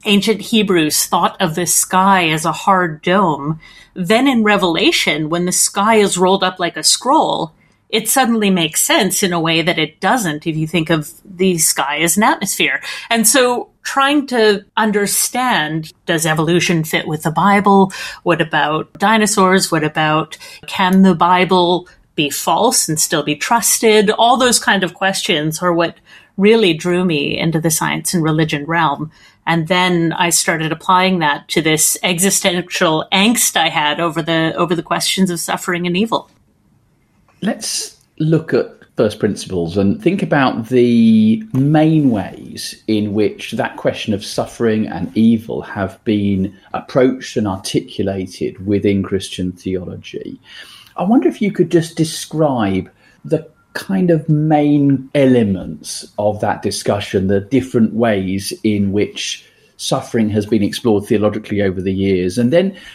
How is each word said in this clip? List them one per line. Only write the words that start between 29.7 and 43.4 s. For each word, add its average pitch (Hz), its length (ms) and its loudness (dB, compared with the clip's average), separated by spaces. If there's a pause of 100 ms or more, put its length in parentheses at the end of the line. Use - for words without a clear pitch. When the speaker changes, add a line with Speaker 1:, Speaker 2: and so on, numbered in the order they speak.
Speaker 1:
I 175 180 -2
started 160 400 -2
applying 185 480 0
that 151 300 -2
to - 120 -2
this 156 440 0
existential 180 1080 -2
angst 214 440 2
I 165 120 0
had 147 300 -2
over 165 240 -2
the, 160 320 0
over 175 220 -2
the 165 60 -4
questions 180 460 -2
of 175 120 -4
suffering 175 480 -4
and 175 80 -2
evil. 220 340 -2 (1120)
Speaker 2:
Let's - 560 -6 (200)
look 156 340 0
at - 180 0 (280)
first 110 200 0
principles 90 600 -4
and 98 240 0
think 190 200 0
about 139 460 0
the 113 760 4 (120)
main 151 560 4
ways - 760 -8
in 107 280 -2
which - 380 -2